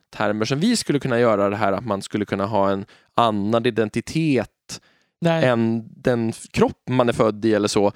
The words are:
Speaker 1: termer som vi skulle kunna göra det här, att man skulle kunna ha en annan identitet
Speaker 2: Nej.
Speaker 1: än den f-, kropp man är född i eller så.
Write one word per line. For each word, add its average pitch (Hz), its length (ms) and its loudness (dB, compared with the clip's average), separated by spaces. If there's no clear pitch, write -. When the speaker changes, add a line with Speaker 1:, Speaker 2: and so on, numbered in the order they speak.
Speaker 1:
termer 107 280 -2
som 139 160 -2
vi 226 160 0
skulle 147 240 -2
kunna 120 200 0
göra 104 300 2
det 101 60 -2
här, 101 160 0
att 98 140 -4
man 98 160 -4
skulle 104 220 -4
kunna 98 220 -2
ha 101 240 0
en 98 140 -4
annan 113 520 0
identitet 117 1120 -4
Speaker 2:
Nej. 165 240 2
Speaker 1:
än 117 440 0
den 117 260 0
f-, - 140 -8
kropp - 380 0
man 127 180 2
är 117 40 4
född 107 320 0
i 110 100 4
eller 104 140 2
så. 101 280 2